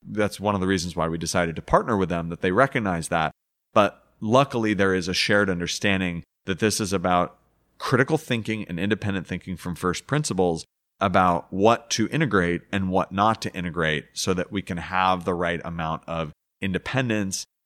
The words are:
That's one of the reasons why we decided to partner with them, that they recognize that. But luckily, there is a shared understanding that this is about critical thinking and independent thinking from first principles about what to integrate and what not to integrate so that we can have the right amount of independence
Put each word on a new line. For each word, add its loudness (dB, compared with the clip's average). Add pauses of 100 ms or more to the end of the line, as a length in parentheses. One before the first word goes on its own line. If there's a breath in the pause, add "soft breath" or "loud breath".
That's -2
one 0
of 0
the 0
reasons 0
why 0
we -4
decided -2
to -12
partner 2
with 2
them, -4
that -8
they 2
recognize 0
that. 0 (420)
But 4 (160)
luckily, 2
there 4
is 0
a -2
shared 2
understanding -2 (220)
that -4
this 2
is -2
about 0 (400)
critical 2
thinking -4
and -6
independent -2
thinking -8
from -8
first -2
principles 0 (340)
about 2
what 2
to -2
integrate 0 (100)
and -2
what 0
not 2
to -6
integrate -2
so -2
that -2
we -4
can -6
have 0
the 0
right -2
amount -4
of -6 (300)
independence -2 (220)